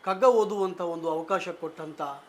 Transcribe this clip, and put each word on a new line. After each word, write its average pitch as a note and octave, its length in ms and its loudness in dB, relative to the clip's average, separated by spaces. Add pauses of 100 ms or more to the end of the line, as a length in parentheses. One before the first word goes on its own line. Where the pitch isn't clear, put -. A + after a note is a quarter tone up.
ಕಗ್ಗ F#3+ 220 0
ಓದುವಂಥ G3+ 560 4
ಒಂದು E3+ 300 -4
ಅವಕಾಶ E3 380 -2
ಕೊಟ್ಟಂಥ D#3+ 540 -10 (260)